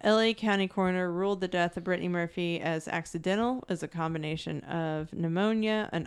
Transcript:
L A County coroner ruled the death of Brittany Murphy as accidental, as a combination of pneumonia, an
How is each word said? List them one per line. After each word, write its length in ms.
L 180
A 140
County 340
coroner 420
ruled 300
the 80
death 280
of 60
Brittany 240
Murphy 540
as 260
accidental, 800
as 140
a 60
combination 720
of 520
pneumonia, 800
an 140